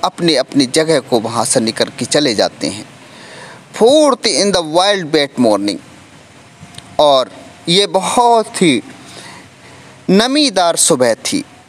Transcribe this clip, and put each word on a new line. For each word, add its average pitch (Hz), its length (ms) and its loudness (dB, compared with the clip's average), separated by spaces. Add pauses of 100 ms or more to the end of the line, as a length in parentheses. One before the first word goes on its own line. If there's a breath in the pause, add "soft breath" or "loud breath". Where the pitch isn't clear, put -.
अपने 175 320 -2
अपनी 135 300 0
जगह 156 340 0
को 123 200 -2
वहाँ 110 260 -4
से - 140 -2
निकल 113 260 -2
के 113 200 -8
चले 139 300 -2
जाते 95 320 -2
हैं। 98 180 -10 (920 loud breath)
Forth 269 500 4
in 190 240 0
the 180 120 0 (140)
wild 185 340 0
wet 139 340 0
morning, 101 320 0 (1200)
और 139 320 2 (380)
ये 196 180 2
बहुत 214 760 0
ही 139 200 2 (1300 loud breath)
नमीदार 202 680 2
सुबह 123 380 2
थी। - 300 -6 (260)